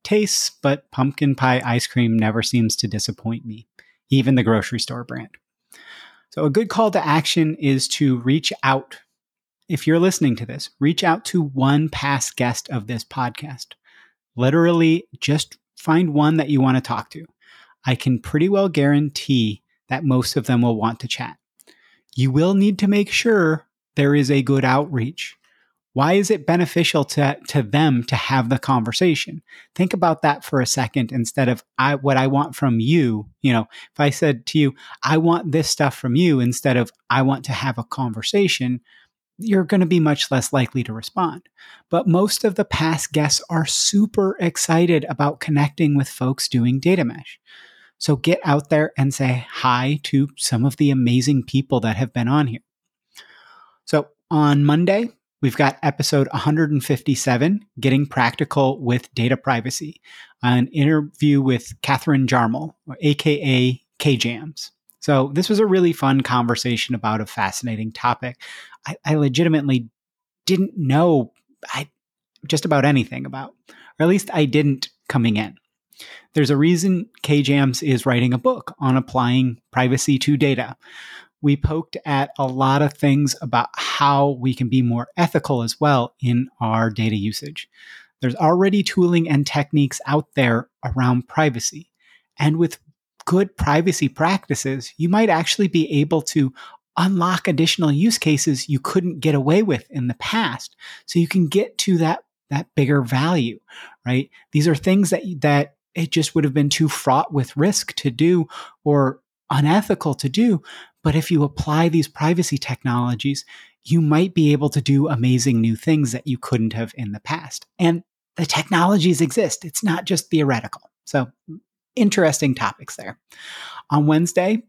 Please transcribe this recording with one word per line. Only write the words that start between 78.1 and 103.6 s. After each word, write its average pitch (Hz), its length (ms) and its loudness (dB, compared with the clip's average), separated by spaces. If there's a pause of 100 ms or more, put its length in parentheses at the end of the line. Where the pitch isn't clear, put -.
a 123 40 0
book - 420 -2
on 131 160 2
applying 127 640 0 (120)
privacy 131 480 0
to 147 160 0
data. 127 400 0 (640)
We 143 140 2
poked 156 480 -4
at 139 340 -2
a 139 80 -2
lot 135 360 0
of 143 100 0
things 143 480 0
about 120 360 -2
how 143 540 0 (100)
we 127 120 0
can 127 160 -4
be 127 140 2
more 120 340 -2
ethical 151 460 0
as - 180 -8
well 135 400 2
in 123 280 0 (120)
our 113 300 0
data 110 260 -2
usage. 98 520 -8 (520)
There's 127 160 -2
already 185 460 4
tooling 175 460 2
and 143 180 0
techniques 143 600 -2
out 147 280 -2
there 117 340 0 (160)
around 127 440 -2
privacy. 151 640 -4 (480)
And 151 180 2
with 165 220 -2 (480)
good 190 320 0
privacy 156 500 0
practices, 147 880 -4
you 160 140 -2
might 214 180 4
actually 170 400 0
be 156 320 0
able 151 220 0
to 135 280 0 (460)
unlock 180 500 0
additional 160 460 0
use 202 240 2
cases 147 540 0
you 135 100 0
couldn't 175 400 -2
get 156 140 2
away 151 280 2
with 165 280 -2
in 123 180 -4
the 117 60 -4
past. - 600 -6 (300)
So - 140 -4
you 170 100 2
can 180 180 2
get 190 320 -2
to 185 200 0
that, 165 260 -2 (240)
that 143 260 -6
bigger 139 280 2
value, 131 580 -2 (440)